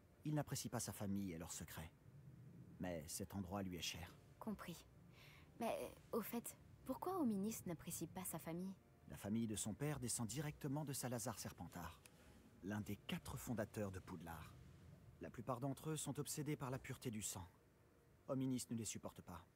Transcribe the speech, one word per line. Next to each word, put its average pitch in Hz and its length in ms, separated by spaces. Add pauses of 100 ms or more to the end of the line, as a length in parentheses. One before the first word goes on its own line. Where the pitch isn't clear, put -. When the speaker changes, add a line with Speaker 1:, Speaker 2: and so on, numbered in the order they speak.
(240)
Speaker 1:
Il 151 100
n'apprécie 143 340
pas 117 120
sa 104 120
famille 98 400
et 80 60
leurs 87 140
secrets. 80 380 (880)
Mais 87 300
cet - 260
endroit 101 280
lui 92 140
est 80 40
cher. - 340 (240)
Speaker 2:
Compris. - 380 (840)
Mais, - 360 (180)
au 233 80
fait, - 340 (300)
pourquoi 370 360
Ominis 220 440
n'apprécie 170 420
pas 185 180
sa 170 140
famille ? 180 360 (340)
Speaker 1:
La - 80
famille 113 300
de 107 100
son 107 160
père 143 260
descend 123 280
directement 147 580
de 139 80
Salazar 123 460
Serpentard, 85 600 (640)
l'un 104 180
des 101 140
quatre - 420
fondateurs 104 520
de 92 100
Poudlard. 82 540 (680)
La - 80
plupart 120 300
d'entre 139 300
eux 156 60
sont 143 240
obsédés 147 360
par 139 140
la 131 80
pureté - 320
du 107 120
sang. 95 260 (800)
Ominis 131 400
ne 120 80
les 113 80
supporte - 380
pas. - 340